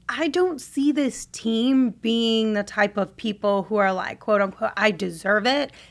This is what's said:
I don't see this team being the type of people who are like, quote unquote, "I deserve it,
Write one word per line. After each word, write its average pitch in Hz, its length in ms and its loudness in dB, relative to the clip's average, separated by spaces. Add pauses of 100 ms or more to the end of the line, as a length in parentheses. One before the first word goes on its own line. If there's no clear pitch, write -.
I 320 200 -2
don't 349 340 0
see 285 300 0
this 277 360 -2
team 240 640 2
being 226 600 0
the 202 100 0
type 208 340 0
of 190 200 -4
people 202 460 -2
who 214 140 -4
are 190 160 2
like, 185 260 -6
quote 208 220 2
unquote, 196 360 -2
"I 208 140 4
deserve 190 540 -2
it, 269 260 0 (200)